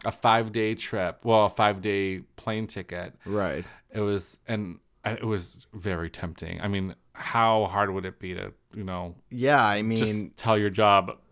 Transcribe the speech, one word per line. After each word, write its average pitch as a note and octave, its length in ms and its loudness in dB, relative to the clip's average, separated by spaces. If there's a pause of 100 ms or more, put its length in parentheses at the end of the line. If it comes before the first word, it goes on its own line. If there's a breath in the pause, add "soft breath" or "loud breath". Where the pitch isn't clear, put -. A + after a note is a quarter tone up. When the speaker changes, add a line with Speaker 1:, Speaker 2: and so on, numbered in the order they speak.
Speaker 1:
A A2+ 80 -4
five-day A2+ 640 0
trip. F#2+ 480 -6
Well, A2 220 6
a F#2+ 40 4
five-day G2 720 0 (140)
plane A2 320 -6
ticket. F2 460 -10 (120)
Speaker 2:
Right. F#2 380 -2 (280 loud breath)
Speaker 1:
It A2 100 -4
was, G2+ 360 -2 (100)
and G#2 320 -6 (260)
I, G#2+ 60 -2
it A#2 140 -6
was G2+ 480 -6
very F2 360 -4
tempting. E2+ 520 -10
I G#2 60 -4
mean, F#2+ 280 -2 (180)
how A2+ 520 2
hard G2 280 0
would F#2 120 -4
it F#2 140 -12
be F#2 140 -10
to, G2 200 -10 (200)
you G#2 100 -10
know, F2+ 320 -8 (140)
Speaker 2:
Yeah, C3 340 4
I G#2 200 4
mean, A2+ 160 0
Speaker 1:
just G#2+ 380 -2
tell A2+ 200 2
your G#2 140 2
job G2+ 460 6 (140)